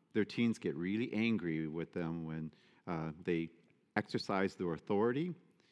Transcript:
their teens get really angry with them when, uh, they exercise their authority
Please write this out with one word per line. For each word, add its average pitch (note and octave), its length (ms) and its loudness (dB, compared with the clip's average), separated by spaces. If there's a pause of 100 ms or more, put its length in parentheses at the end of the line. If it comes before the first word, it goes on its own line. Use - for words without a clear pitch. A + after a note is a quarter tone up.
(120)
their G#2+ 120 4
teens A#2 340 2
get E2 160 -2
really F#2+ 400 0
angry E2+ 540 2
with D#2+ 240 -6
them E2 320 -2
when, D#2+ 260 -4 (380)
uh, D#2+ 240 -2 (100)
they E2 260 0 (480)
exercise G2+ 600 0
their F2 160 0
authority A#2+ 600 0 (380)